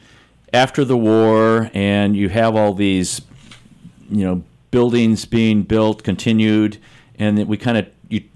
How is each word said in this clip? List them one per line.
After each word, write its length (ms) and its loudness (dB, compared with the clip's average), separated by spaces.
after 320 0
the 120 0
war, 800 2
and 420 0
you 120 0
have 260 0
all 180 0
these, 480 -2
you 140 -2
know, 200 -4
buildings 540 0
being 380 0
built, 420 -2
continued, 720 0
and 200 0
that 100 -2
we 80 -4
kinda, 300 -2
you, 140 -6